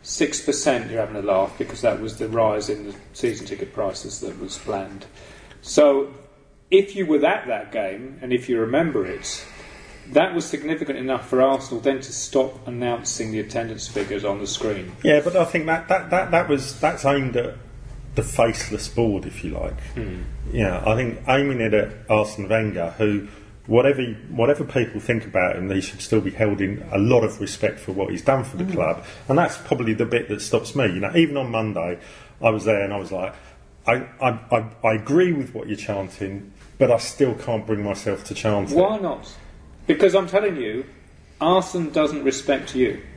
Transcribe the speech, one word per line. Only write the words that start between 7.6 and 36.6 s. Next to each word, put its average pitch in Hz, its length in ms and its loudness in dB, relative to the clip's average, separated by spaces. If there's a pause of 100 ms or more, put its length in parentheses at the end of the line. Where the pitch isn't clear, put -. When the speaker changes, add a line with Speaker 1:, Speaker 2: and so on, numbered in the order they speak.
Speaker 1:
game, 110 500 -6
and 123 120 -2
if 120 160 -2
you 117 100 2
remember 123 460 0
it, - 400 -10 (680)
that 175 200 4
was 170 120 -2
significant 147 520 -4
enough 131 320 -4
for 127 120 4
Arsenal 135 400 2
then 135 200 0
to - 120 -12
stop - 540 -2
announcing 120 640 -4
the 110 100 -2
attendance 113 460 -6
figures 101 380 -4
on 101 140 -2
the 101 80 -6
screen. 98 460 -4 (100)
Speaker 2:
Yeah, 147 200 6
but 175 120 0
I 175 100 6
think 165 220 -2
that, 165 220 -2
that, 185 200 2
that, 175 220 2
that 170 180 4
was, 143 300 -2
that's 156 260 0
aimed 139 320 2
at - 180 -2 (600)
the - 80 0
faceless - 640 0
board, 107 380 0
if - 180 -10
you - 80 -4
like. - 280 -6 (140)
Speaker 1:
Hmm. 101 280 -8 (300)
Speaker 2:
Yeah, 95 360 2
I 110 80 4
think 120 320 -2
aiming 135 340 4
it 107 140 2
at 104 180 2 (160)
Arsene 107 400 2
Wenger, 98 480 2
who, 104 300 2 (400)
whatever, 131 340 6 (280)
whatever 131 340 2
people 117 360 0
think 110 260 0
about 90 320 2
him, 92 120 -4
he 95 120 2
should - 200 -10
still 110 200 2
be 92 100 -4
held 104 280 2
in 98 320 -2
a 98 60 0
lot 113 260 6
of - 160 -2
respect - 400 -2
for - 120 -10
what 95 180 -2
he's 90 140 -6
done 135 200 4
for - 140 -10
the 175 60 -4
Speaker 3:
Mm. 190 100 -2
Speaker 2:
club, 82 300 0 (240)
and 135 100 4
that's 170 200 2
probably 117 360 0
the 113 120 0
bit 120 240 -2
that 104 120 -4
stops - 340 -2
me. 135 120 2
You 92 140 -2
know, 98 140 -2
even 156 220 4
on 127 140 -2
Monday, 90 480 -2 (420)
I 117 80 6
was 107 160 0
there 104 180 4
and 98 100 -2
I 101 40 -4
was 92 140 -8
like, 92 240 -4 (500)
"I, 123 220 2 (120)
I, 120 200 0 (120)
I, 113 180 -6 (140)
I 110 100 4
agree 151 400 2
with 131 200 -6
what 107 140 -10
you're 104 100 -4
chanting, 98 720 -8 (280)